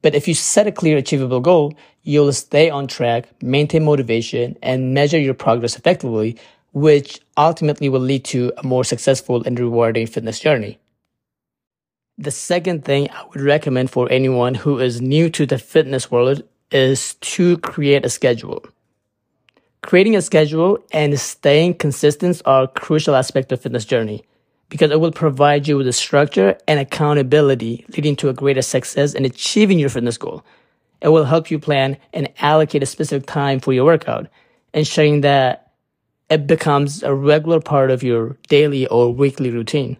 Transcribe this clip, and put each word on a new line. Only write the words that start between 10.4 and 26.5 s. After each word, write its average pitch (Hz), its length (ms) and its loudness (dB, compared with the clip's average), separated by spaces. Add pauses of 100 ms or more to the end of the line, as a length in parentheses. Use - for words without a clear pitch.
The 143 140 -6
second 170 520 -4
thing 143 280 -2
I - 140 -18
would - 160 -12
recommend 139 500 0
for - 180 -2
anyone 131 460 0
who 135 240 -2
is 120 220 -2
new 151 300 2
to 151 140 -2
the 131 140 -2
fitness 139 500 -2
world 123 320 2 (300)
is 131 440 2
to 175 420 0
create 143 480 0
a 160 40 -2
schedule. - 560 -4 (1160)
Creating 208 320 4
a 185 60 2
schedule 160 580 2 (120)
and 147 280 0
staying 160 560 2
consistent 151 680 0
are 131 200 4
crucial 156 500 -2
aspects 131 360 -2
of 120 100 -6
fitness 117 240 -8
journey, 110 380 -4 (460)
because 151 220 2
it 156 100 2
will 165 100 0
provide 147 560 2
you 151 80 2
with 135 120 0
a 123 40 -2
structure 151 720 0